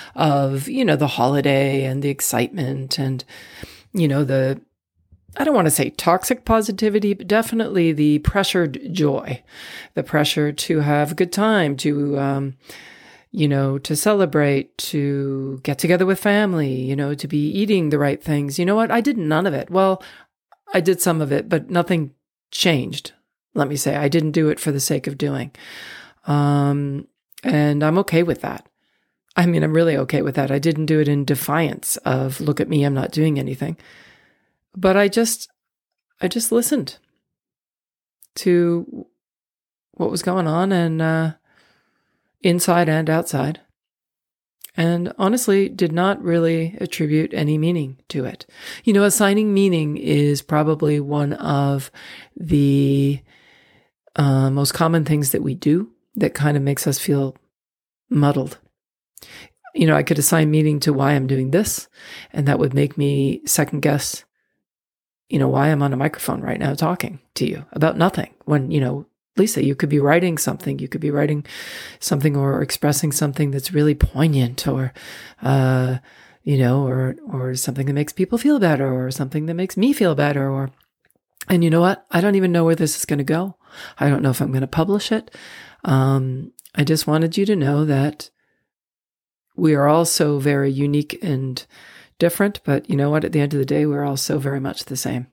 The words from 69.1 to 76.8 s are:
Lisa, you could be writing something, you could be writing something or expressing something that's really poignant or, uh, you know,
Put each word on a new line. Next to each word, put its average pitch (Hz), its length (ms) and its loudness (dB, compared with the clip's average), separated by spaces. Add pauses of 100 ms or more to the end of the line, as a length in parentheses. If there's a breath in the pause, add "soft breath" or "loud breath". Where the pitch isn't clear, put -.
Lisa, 190 280 2
you 139 100 2
could 147 140 -2
be 147 100 2
writing 165 400 2
something, 139 400 -4
you 139 80 -8
could - 140 -8
be 151 100 -2
writing 147 340 0 (540 loud breath)
something 143 380 0
or 139 260 0
expressing 147 500 0
something 143 380 0
that's 135 220 -6
really 147 220 4
poignant 135 720 0
or, 131 240 -2 (500 loud breath)
uh, 131 560 2 (440 soft breath)
you 143 160 0
know, 131 280 2